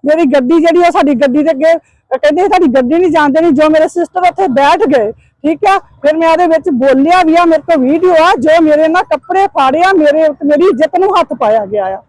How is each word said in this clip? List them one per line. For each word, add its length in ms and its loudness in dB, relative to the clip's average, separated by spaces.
ਮੇਰੀ 200 0
ਗੱਡੀ 360 0
ਜਿਹੜੀ 260 2
ਆ, 40 2
ਸਾਡੀ 240 0
ਗੱਡੀ 280 0
ਦੇ 80 -2
ਅੱਗੇ 280 0
ਕਹਿੰਦੇ 320 -2
"ਸਾਡੀ 240 0
ਗੱਡੀ 320 0
ਨਹੀਂ 120 0
ਜਾਣ 180 0
ਦੇਣੀ", 220 0
ਜੋ 200 2
ਮੇਰੇ 180 0
ਸਿਸਟਰ 320 -6
ਉੱਥੇ 280 -2
ਬੈਠ 300 0
ਗਏ। 340 0
ਠੀਕ 540 -8
ਆ, 120 2
ਫਿਰ 380 -4
ਮੈਂ 120 0
ਉਹਦੇ 180 2
ਵਿੱਚ 240 -2
ਬੋਲਿਆ 520 2
ਵੀ 140 2
ਆ, 80 2
ਮੇਰੇ 180 0
ਕੋਲ 260 0
ਵੀਡੀਓ 240 0
ਆ, 260 2
ਜੋ 240 2
ਮੇਰੇ 260 2
ਨਾਲ 140 0
ਕੱਪੜੇ 440 -4
ਫਾੜੇ 360 -2
ਆ, 100 2
ਮੇਰੇ 360 2
ਉੱਤੇ, 180 -6
ਮੇਰੀ 180 0
ਇੱਜ਼ਤ 340 0
ਨੂੰ 220 0
ਹੱਥ 200 -6
ਪਾਇਆ 260 -2
ਗਿਆ 180 -6
ਆ। 240 -8